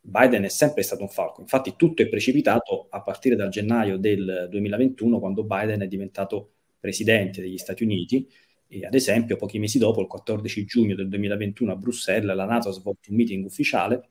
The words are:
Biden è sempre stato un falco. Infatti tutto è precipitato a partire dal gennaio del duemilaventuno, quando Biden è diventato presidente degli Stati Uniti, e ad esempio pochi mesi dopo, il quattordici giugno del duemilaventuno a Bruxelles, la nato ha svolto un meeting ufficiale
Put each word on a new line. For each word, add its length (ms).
Biden 420
è 60
sempre 340
stato 180
un 80
falco. 320
Infatti 360
tutto 260
è 60
precipitato 800
a 100
partire 360
dal 120
gennaio 480
del 540
duemilaventuno, 680
quando 260
Biden 360
è 80
diventato 640
presidente 640
degli 160
Stati 280
Uniti, 440
e 160
ad 100
esempio 420
pochi 220
mesi 200
dopo, 240
il 60
quattordici 580
giugno 280
del 140
duemilaventuno 640
a 40
Bruxelles, 580
la 100
nato 240
ha 40
svolto 380
un 60
meeting 300
ufficiale 640